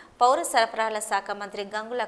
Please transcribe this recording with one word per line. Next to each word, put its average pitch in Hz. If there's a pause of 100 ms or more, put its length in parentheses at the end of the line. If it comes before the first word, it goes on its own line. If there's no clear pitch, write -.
(220)
పౌర 262 (120)
సరఫరాల 220 (100)
శాఖ 196 (100)
మంత్రి 202
గంగుల 226